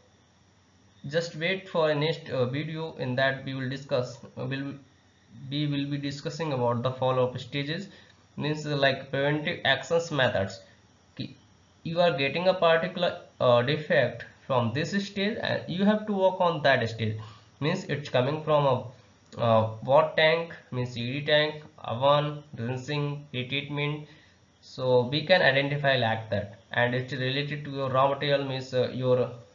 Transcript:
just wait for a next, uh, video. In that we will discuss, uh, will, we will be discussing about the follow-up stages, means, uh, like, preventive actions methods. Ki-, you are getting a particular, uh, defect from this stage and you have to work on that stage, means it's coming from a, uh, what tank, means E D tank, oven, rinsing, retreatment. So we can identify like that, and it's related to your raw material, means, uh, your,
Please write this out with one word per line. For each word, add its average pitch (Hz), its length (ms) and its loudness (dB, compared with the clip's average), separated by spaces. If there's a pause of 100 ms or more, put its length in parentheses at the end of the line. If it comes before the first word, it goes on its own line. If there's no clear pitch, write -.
(1080)
just 160 280 -4
wait 185 320 -4
for 160 220 2
a 151 40 2
next, 151 340 -2
uh, 131 180 -2
video. 160 500 -6
In 127 200 -4
that 135 280 0
we 135 100 -8
will 131 160 -6
discuss, 127 480 -4 (180)
uh, 127 80 -8
will, 139 300 -6 (760)
we 147 160 -2
will 143 200 -2
be 143 100 -4
discussing 143 560 -6
about 120 300 0
the 127 80 0
follow-up 127 480 0
stages, 147 500 -6 (480)
means, 151 300 -4
uh, 147 100 -2
like, 135 340 2
preventive 147 540 0
actions 165 460 0
methods. 127 500 0 (560)
Ki-, - 200 -12 (480)
you 165 160 -2
are 170 180 4
getting 143 300 0
a 185 60 6
particular, 170 680 2 (200)
uh, 120 220 6
defect 147 640 0 (200)
from 113 280 0
this 156 160 -2 (160)
stage 202 340 -4
and - 280 -2
you 180 160 -2
have 208 220 2
to 214 60 -2
work 190 280 2
on 170 220 2
that 127 260 4
stage, 107 280 -4 (440)
means 175 240 -2
it's - 260 -6
coming 143 320 2
from 147 240 4
a, - 720 -4
uh, 113 280 4 (140)
what 143 340 4
tank, 165 380 2 (160)
means 123 260 -4
E 123 240 -4
D 147 60 -8
tank, 151 360 2 (220)
oven, 147 580 2 (140)
rinsing, 143 800 -4
retreatment. 143 720 -4 (540)
So 127 460 2
we 151 200 -2
can 180 160 6
identify 139 540 2
like 110 340 -2
that, - 300 -4 (120)
and 120 220 2
it's 127 180 -4
related 143 540 -4
to 147 40 -10
your 135 200 -4
raw 131 180 4
material, 143 360 0
means, 131 300 -6
uh, 123 180 2
your, 127 380 2 (240)